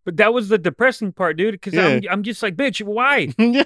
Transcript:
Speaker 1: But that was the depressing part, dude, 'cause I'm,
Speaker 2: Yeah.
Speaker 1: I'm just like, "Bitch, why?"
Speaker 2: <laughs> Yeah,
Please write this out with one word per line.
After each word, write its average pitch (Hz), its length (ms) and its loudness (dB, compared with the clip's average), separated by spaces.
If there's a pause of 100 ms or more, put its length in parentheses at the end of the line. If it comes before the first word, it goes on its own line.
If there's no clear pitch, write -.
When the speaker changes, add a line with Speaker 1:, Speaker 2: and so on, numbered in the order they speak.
Speaker 1:
But 170 140 -8
that 214 160 6
was 226 160 -2
the 214 100 2
depressing 202 520 -2
part, 160 260 -2
dude, 202 220 -2
'cause - 160 -8
I'm, 165 280 2
Speaker 2:
Yeah. - 100 -6
Speaker 1:
I'm 202 80 -2
just 220 220 -6
like, 196 120 -4
"Bitch, 247 280 -2
why?" 214 520 0
Speaker 2:
<laughs> - 40 -20
Yeah, 240 260 4